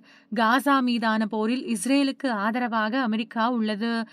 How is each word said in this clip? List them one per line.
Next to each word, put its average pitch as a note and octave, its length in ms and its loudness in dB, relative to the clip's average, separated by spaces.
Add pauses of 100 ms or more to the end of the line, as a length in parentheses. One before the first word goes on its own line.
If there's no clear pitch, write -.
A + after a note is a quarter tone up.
(360)
காசா C4+ 460 4
மீதான A3+ 440 0
போரில் A3 400 -2
இஸ்ரேலுக்கு C4+ 600 0
ஆதரவாக A3+ 760 -2
அமெரிக்கா A3+ 500 -2
உள்ளது. A3+ 600 -2